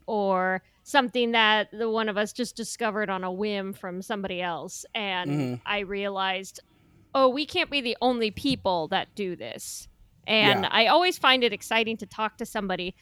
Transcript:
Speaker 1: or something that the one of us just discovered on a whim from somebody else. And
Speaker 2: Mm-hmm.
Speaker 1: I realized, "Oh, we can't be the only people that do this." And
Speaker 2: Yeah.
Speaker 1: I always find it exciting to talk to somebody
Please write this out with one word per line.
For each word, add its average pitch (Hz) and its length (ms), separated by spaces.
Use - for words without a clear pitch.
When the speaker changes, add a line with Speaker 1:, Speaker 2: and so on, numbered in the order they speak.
Speaker 1:
or 185 560
something 247 480
that 214 400
the 226 180
one 220 180
of 196 80
us 202 160
just - 220
discovered 214 560
on 185 140
a 185 80
whim 196 400
from 185 300
somebody 190 400
else. 175 420
And 185 360
Speaker 2:
Mm-hmm. 135 240
Speaker 1:
I 208 140
realized, 190 800
"Oh, 269 160
we 269 180
can't 339 240
be 285 100
the 233 200
only 233 300
people 196 580
that - 280
do 185 180
this." - 540
And 208 340
Speaker 2:
Yeah. 165 80
Speaker 1:
I 220 160
always 330 320
find 262 240
it 233 100
exciting 226 460
to 208 80
talk 220 320
to 233 80
somebody 185 560